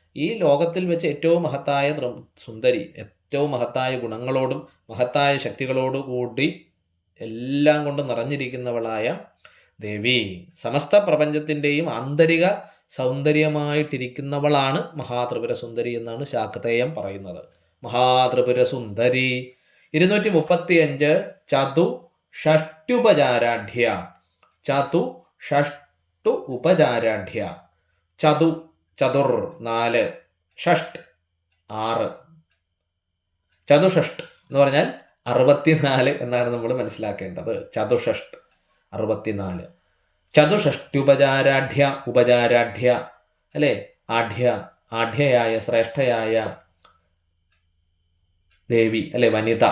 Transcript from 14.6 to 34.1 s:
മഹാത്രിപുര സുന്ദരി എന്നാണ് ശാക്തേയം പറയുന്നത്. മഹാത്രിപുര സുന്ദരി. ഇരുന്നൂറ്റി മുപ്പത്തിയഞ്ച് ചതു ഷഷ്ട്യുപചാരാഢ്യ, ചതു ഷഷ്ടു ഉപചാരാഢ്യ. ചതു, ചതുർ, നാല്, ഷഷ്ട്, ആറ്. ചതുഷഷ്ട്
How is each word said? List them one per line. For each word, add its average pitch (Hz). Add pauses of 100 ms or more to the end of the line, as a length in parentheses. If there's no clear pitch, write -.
മഹാത്രിപുര 120
സുന്ദരി 117
എന്നാണ് 117
ശാക്തേയം 117
പറയുന്നത്. 98 (400)
മഹാത്രിപുര 127
സുന്ദരി. 127 (420)
ഇരുന്നൂറ്റി 190
മുപ്പത്തിയഞ്ച് 156 (240)
ചതു 135 (340)
ഷഷ്ട്യുപചാരാഢ്യ, 123 (580)
ചതു 143 (200)
ഷഷ്ടു -
ഉപചാരാഢ്യ. 117 (640)
ചതു, 160 (300)
ചതുർ, 127
നാല്, 117 (460)
ഷഷ്ട്, - (720)
ആറ്. 110 (1600)
ചതുഷഷ്ട് 160 (200)